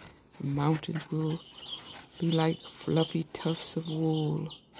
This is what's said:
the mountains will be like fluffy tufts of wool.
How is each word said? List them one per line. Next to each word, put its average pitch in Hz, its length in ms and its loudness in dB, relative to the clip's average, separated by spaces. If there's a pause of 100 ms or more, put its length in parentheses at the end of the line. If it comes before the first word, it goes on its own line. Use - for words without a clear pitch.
(400)
the 143 80 -4
mountains 151 640 2
will 156 300 0 (760)
be 165 120 2
like 160 260 4 (220)
fluffy 160 540 2
tufts - 420 -2
of 165 140 -4
wool. 156 600 0 (300)